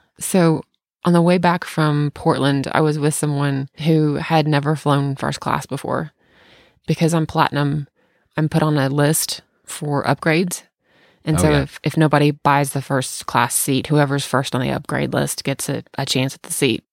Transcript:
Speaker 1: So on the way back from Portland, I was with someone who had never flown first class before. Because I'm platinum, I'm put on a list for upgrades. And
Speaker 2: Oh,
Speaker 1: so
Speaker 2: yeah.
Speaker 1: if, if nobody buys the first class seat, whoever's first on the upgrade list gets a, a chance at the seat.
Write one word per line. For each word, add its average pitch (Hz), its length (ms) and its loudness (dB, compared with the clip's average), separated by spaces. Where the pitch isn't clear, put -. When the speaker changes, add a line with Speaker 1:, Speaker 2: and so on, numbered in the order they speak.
Speaker 1:
So 165 440 2
on 175 80 2
the 170 100 6
way 180 160 4
back 175 260 0
from 147 480 0
Portland, 139 600 0
I - 80 0
was 156 180 2
with 147 160 0
someone 143 540 -2
who 156 300 4
had 151 320 0
never 147 300 0
flown 139 400 0
first 143 240 -6
class - 260 -4
before. - 460 -6
Because 165 260 0
I'm 160 140 0
platinum, 143 600 0
I'm 156 120 2
put 156 140 2
on 151 160 2
a 135 100 0
list 147 540 0
for 147 400 -6
upgrades. 170 580 0
And 156 140 0
Speaker 2:
Oh, 180 40 2
Speaker 1:
so 151 80 6
Speaker 2:
yeah. 143 120 4
Speaker 1:
if, - 200 -10
if - 140 -4
nobody 147 340 4
buys 143 420 2
the 135 100 -4
first - 440 -4
class 120 300 0
seat, 131 320 0
whoever's 143 360 2
first 131 300 -2
on 127 60 -2
the 131 100 -2
upgrade 135 420 -4
list 143 300 -4
gets - 260 -6
a, 127 140 -4
a 135 80 -4
chance 131 280 -2
at - 80 -20
the 175 100 -12
seat. 123 400 0